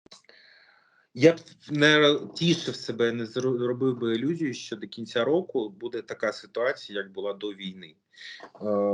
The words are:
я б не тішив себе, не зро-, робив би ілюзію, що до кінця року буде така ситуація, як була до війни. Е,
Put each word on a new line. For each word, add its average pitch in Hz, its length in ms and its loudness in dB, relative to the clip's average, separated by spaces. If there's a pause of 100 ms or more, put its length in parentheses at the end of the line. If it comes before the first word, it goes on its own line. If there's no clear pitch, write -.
(1120)
я 156 200 8
б 165 40 -6 (320)
не 147 500 6 (160)
тішив 165 400 0
себе, 117 360 -2
не 117 140 -6
зро-, 123 420 -2
робив 123 320 0
би 117 160 0
ілюзію, 143 380 -2
що - 220 -10
до 104 120 -12
кінця 117 360 -4
року 139 460 0
буде 113 320 -10
така 107 320 -4
ситуація, 113 640 -6
як 98 120 -8
була 98 220 -6
до 101 200 -8
війни. 92 420 -14 (480)
Е, - 60 -20 (440)